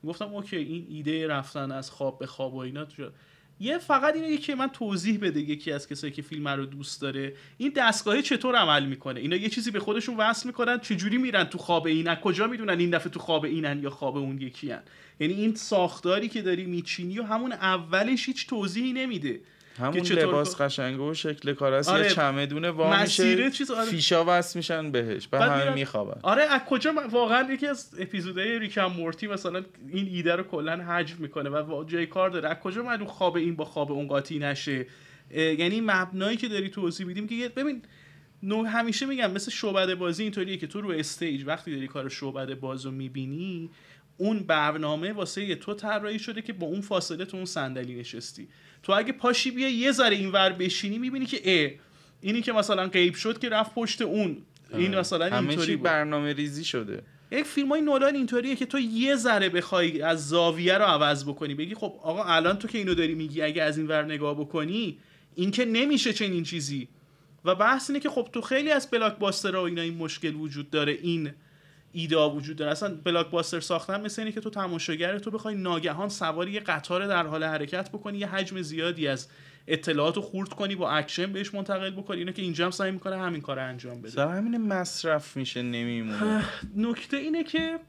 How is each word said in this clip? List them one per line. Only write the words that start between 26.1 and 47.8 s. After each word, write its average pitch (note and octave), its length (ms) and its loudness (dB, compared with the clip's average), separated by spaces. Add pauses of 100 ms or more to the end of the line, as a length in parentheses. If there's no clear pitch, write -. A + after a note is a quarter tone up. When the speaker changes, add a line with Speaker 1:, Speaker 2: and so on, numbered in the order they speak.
Speaker 1:
آره، A3+ 200 6
از C#4+ 180 4
کجا C#4 300 2
م-، D4+ 60 0
واقعاً B3 560 2
یکی C#4+ 140 -2
از - 320 -6
اپیزودهای F#3+ 600 -2
ریک G#3 180 -4
اند F#3 140 2
مورتی E3 360 -4
مثلاً F#3+ 360 -4 (240)
این F#3+ 200 -2
ایده E3+ 280 2
رو F3+ 80 -2
کلاً E3 400 -4
حجم E3+ 360 -2
می‌کنه C#3+ 300 -4
و C#3+ 60 -4
وا-، D3+ 360 -2
جای E3+ 140 0
کار F#3 240 2
داره. D#3+ 200 -2
از E3+ 100 -2
کجا G3+ 240 -6
معلوم A#3 240 -4
خواب F3 280 0
این E3+ 200 2
با D3+ 100 -4
خواب D3 260 -2
اون C#3+ 160 -2
قاطی C#3+ 320 0
نشه؟ C#3 460 -2 (460)
اه... D#3 120 0
یعنی E3+ 380 2
مبنایی F#3+ 560 0
که B3 100 -4
داری G3+ 220 -2
توضیح F#3 360 -4
می‌دی، F3+ 160 -6
میگه A#3 280 -4
ببین، C4 320 -2 (600)
نو-، G#3+ 220 0
همیشه A#3 400 0
می‌گم B3 260 0
مثل G3+ 200 -4
شعبده F#3+ 440 2
بازی F3 280 -2
اینطوریه G3 340 -2
که D#3 100 -6
تو G3+ 140 -8
رو G3+ 100 -4
استیج D3+ 540 -4
وقتی D#3 300 -4
داری C3+ 120 -6
کار C3+ 220 -6
شعبده C3+ 460 -6
باز C3 300 -8
رو C3+ 60 -6
می‌بینی، C#3 800 -6 (480)
اون G#3+ 220 2
برنامه D#3 760 0
واسه G3 420 -4
تو G3 180 -8
طراحی G#3 460 -4
شده A3 220 -8
که A3 120 -8
با E3+ 140 -6
اون F#3+ 140 -4
فاصله F#3 440 -2
تو F#3 120 -12
اون F#3 80 -6
صندلی C3 500 -6